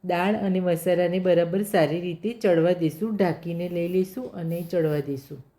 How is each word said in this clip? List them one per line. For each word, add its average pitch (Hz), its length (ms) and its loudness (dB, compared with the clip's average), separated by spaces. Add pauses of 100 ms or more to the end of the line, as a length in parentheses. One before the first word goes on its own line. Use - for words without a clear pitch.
દાળ 180 320 0
અને 196 240 0
મસાલાને 180 600 2
બરાબર 180 440 2
સારી 170 380 2
રીતે 180 320 -6
ચડવા 175 380 4
દઈશું, 180 440 -2
ઢાંકીને 175 540 -2
લઈ 170 180 -2
લઈશું 185 460 -2
અને 165 280 -6
ચડવા 160 380 0
દઈશું. 139 380 -8 (220)